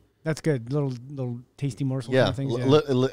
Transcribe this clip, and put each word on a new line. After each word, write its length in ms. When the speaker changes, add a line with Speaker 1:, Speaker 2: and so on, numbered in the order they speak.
Speaker 1:
That's 180
good. 320
Little, 200
little 300
tasty 260
morsel 320
Speaker 2:
Yeah, 80
Speaker 1:
kind 80
of 60
things. 160
Speaker 2:
li-, 80
Speaker 1:
Yeah. 60
Speaker 2:
li-, 280
li-, 180